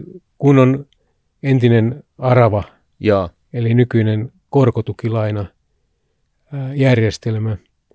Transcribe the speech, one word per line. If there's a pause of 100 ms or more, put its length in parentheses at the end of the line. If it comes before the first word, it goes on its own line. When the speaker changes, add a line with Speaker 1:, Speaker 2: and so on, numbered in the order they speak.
(380)
Speaker 1:
kun
on (580)
entinen (140)
Arava, (360)
Speaker 2:
Joo. (240)
Speaker 1:
eli
nykyinen (180)
korkotukilaina, (1080)
ää,
järjestelmä, (380)